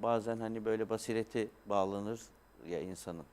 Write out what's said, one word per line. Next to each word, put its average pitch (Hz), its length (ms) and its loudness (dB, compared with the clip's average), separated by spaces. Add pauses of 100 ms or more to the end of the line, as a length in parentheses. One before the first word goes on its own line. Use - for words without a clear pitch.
bazen 113 380 2
hani 113 260 -4
böyle 110 240 2
basireti 113 580 0 (180)
bağlanır 101 560 2 (480)
ya 82 120 0
insanın. 85 520 -8